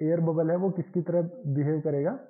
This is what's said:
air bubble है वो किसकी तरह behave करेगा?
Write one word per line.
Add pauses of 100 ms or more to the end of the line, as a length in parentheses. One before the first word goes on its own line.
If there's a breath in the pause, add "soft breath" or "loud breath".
air
bubble
है
वो
किसकी
तरह (240)
behave
करेगा? (120)